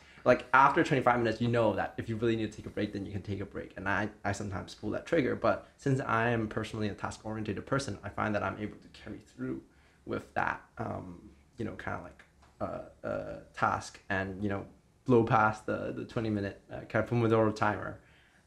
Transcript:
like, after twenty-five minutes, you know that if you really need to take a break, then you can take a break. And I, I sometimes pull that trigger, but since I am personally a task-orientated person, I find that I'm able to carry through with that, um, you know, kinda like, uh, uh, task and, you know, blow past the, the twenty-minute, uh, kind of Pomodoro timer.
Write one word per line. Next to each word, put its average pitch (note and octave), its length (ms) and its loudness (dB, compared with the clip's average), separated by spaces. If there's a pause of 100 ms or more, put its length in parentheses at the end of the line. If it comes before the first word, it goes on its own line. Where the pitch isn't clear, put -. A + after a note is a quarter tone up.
(240)
like, B2 300 6
after C#3 280 8
twenty-five B2 360 4
minutes, A2+ 200 2
you A#2+ 100 2
know A#2 260 4
that F2+ 240 -2
if - 100 -8
you A2+ 80 -2
really A2+ 180 2
need A2 160 -2
to - 60 -14
take - 80 -14
a G#2+ 60 -10
break, G#2 240 -2
then G2+ 100 -4
you G2 80 -8
can G#2 80 -4
take F#2+ 200 -6
a G2 40 -4
break. - 320 -10
And F#2 100 -8
I, G2 220 0 (160)
I G2+ 80 0
sometimes G2 420 -6
pull - 160 -8
that G2 140 -4
trigger, B2 320 2
but G2+ 400 0
since C3+ 240 0
I A#2 300 2
am A2+ 180 0
personally G#2+ 400 -4
a F#2+ 60 -4
task-orientated G#2+ 720 -6
person, C3 360 -2
I G2+ 60 -10
find G#2 260 -2
that G2 80 0
I'm G2 160 -2
able G#2+ 200 -8
to - 100 -20
carry G2+ 300 -14
through B2+ 420 -8 (460)
with - 260 -6
that, - 300 -2 (160)
um, F#2+ 500 -8 (300)
you A2+ 80 -4
know, G2 60 -8
kinda G2 300 -8
like, - 220 -18 (340)
uh, F2 480 -8
uh, G#2 340 -6 (120)
task - 560 -2
and, G2 340 -2
you G#2 60 0
know, G2 160 -2 (400)
blow A#2 200 6
past A2 420 4
the, G#2 280 -4
the A#2+ 120 -8
twenty-minute, G#2 560 -2 (100)
uh, B2 160 -10
kind A2 160 0
of - 60 -8
Pomodoro A2+ 440 4
timer. G2+ 460 -2 (460)